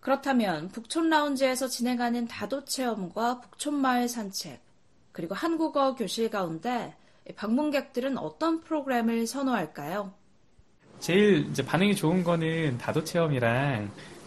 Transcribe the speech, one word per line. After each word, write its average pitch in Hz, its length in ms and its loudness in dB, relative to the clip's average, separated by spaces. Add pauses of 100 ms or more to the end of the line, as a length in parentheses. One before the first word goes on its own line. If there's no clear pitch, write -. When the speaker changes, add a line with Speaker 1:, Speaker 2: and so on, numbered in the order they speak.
Speaker 1:
그렇다면 233 680 0
북촌 320 420 -2
라운지에서 269 560 2
진행하는 240 640 -2
다도 269 360 -6
체험과 233 760 -2
북촌 - 340 -6
마을 254 340 2
산책, 202 520 -8 (500)
그리고 170 240 -6
한국어 285 640 0
교실 226 340 -2
가운데 190 640 -4 (400)
방문객들은 269 840 0
어떤 320 440 -2
프로그램을 233 680 0
선호할까요? 202 840 -4 (880)
Speaker 2:
제일 190 500 6
이제 135 160 -2
반응이 196 300 4
좋은 180 260 2
거는 160 560 0
다도 123 240 -2
체험이랑 131 880 2 (360)